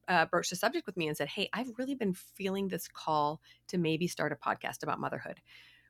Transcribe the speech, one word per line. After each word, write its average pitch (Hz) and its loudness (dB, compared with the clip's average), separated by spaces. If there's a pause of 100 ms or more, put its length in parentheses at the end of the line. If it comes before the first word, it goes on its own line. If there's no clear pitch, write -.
uh, 170 6
broached 170 2
the 180 -4
subject 277 0
with 196 -8
me 160 0
and 151 -2
said, 147 -2
"Hey, - -4
I've 226 -6
really 262 -4
been 202 0
feeling 196 -4
this 180 -4
call 151 0 (260)
to 190 -2
maybe 160 4
start 151 0
a 147 -4
podcast - -2
about 147 -2
motherhood. 139 -6 (480)